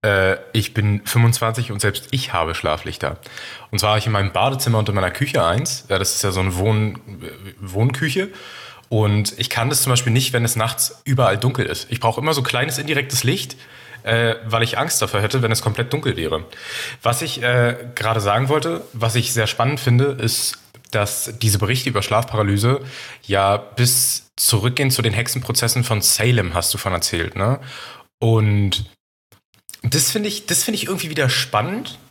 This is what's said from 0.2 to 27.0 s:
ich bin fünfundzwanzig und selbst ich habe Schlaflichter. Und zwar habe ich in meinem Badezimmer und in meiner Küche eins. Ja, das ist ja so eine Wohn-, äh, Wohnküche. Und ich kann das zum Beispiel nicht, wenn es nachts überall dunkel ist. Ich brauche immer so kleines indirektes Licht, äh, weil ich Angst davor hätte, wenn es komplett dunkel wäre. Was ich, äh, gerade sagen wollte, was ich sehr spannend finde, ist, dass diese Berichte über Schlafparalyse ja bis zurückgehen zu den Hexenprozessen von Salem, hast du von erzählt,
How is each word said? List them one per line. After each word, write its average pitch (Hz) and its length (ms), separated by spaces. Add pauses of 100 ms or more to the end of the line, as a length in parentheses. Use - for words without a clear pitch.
ich 107 220
bin 104 300
fünfundzwanzig 117 680
und 98 80
selbst - 320
ich 131 200
habe 82 220
Schlaflichter. 76 640 (540)
Und 104 80
zwar 107 100
habe 107 80
ich 107 80
in 113 60
meinem 98 200
Badezimmer 123 460
und 104 100
in 101 60
meiner 92 160
Küche 135 340
eins. 101 440
Ja, 95 100
das 95 160
ist - 80
ja 101 80
so 92 100
eine 92 160
Wohn-, 107 400 (260)
äh, 82 60 (320)
Wohnküche. 131 680 (600)
Und 104 500
ich - 120
kann 117 200
das 131 120
zum 131 80
Beispiel 120 220
nicht, 131 220
wenn 120 100
es 113 100
nachts - 500
überall 123 340
dunkel 120 280
ist. - 240
Ich 120 80
brauche 117 220
immer 156 140
so 143 80
kleines 123 360
indirektes 143 460
Licht, 160 320 (460)
äh, 113 320 (100)
weil 113 180
ich 123 140
Angst 151 240
davor - 220
hätte, 117 180
wenn 117 100
es 110 120
komplett 117 300
dunkel 143 240
wäre. 78 280 (580)
Was 120 200
ich, 120 200
äh, 120 340 (180)
gerade 110 260
sagen 104 300
wollte, 165 420
was 113 220
ich 123 180
sehr 110 140
spannend 123 340
finde, 123 240 (160)
ist, - 380 (320)
dass 104 500
diese 104 180
Berichte 123 300
über 113 140
Schlafparalyse 107 800 (400)
ja 98 340
bis - 680 (100)
zurückgehen 123 540
zu 131 100
den 113 140
Hexenprozessen 120 680
von 107 180
Salem, 107 500
hast 85 220
du 98 40
von - 140
erzählt, 85 420